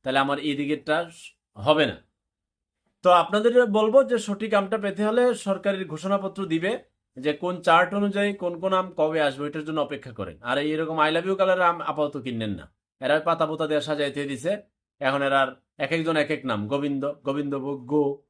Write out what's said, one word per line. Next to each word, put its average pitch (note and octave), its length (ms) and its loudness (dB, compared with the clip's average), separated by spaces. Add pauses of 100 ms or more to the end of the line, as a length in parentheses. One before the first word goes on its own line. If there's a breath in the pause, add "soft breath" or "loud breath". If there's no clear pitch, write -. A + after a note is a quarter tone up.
তাহলে C3+ 160 0
আমার C#3 200 0
এই C#3+ 160 -2
দিকেরটা D3+ 540 -2
স-, - 220 -20 (240)
হবে C#3+ 300 4
না।" G2+ 100 -6 (1040)
তো F3+ 100 6
আপনাদের G#3+ 540 6
বলবো G#3+ 380 4
যে A#3+ 140 0
সঠিক G#3 360 -2
আমটা G3+ 240 0
পেতে G3+ 280 -2
হলে A#3+ 280 4
সরকারের F#3+ 540 -2
ঘোষণাপত্র F#3+ 580 -4
দিবে F3 380 -2 (320)
যে C#3 180 -2
কোন F3 280 -4
চার্ট F3 320 4
অনুযায়ী G3+ 400 0
কোন F3 260 -6
কোন F#3 140 -2
আম F#3 240 -2
কবে D#3 240 2
আসবে, C#3+ 260 -2
এটার D3+ 180 -8
জন্য D#3 160 -2
অপেক্ষা C3+ 300 -6
করেন। F2+ 300 -10
আর B2 160 -2
এই D3+ 140 -2
এরকম D#3 280 -4
I D3+ 120 4
love E3+ 140 0
you F#3+ 100 0
কালারের F#3 280 2
আম E3+ 180 2
আপাতত D3 400 -2
কিনেন A#2 280 -4
না, E2 220 -10 (280)
এরা C#3+ 200 2
পাতা D#3+ 260 0
পোতা D#3 220 -4
দিয়ে D3 140 0
সাজাইতে C#3+ 420 -4
দিছে। C#3 340 -4 (420)
এখন C#3 220 0
এরা C#3 200 2
আর C3 60 2 (300)
এক C#3 140 -4
একজন D#3+ 260 0
এক D3 140 0
এক C#3+ 140 -4
নাম, G#2+ 220 -2
গোবিন্দ, C#3+ 460 -2 (100)
গোবিন্দ C#3 360 -4
ভোগ, C3 260 -8
গো। C#3+ 440 0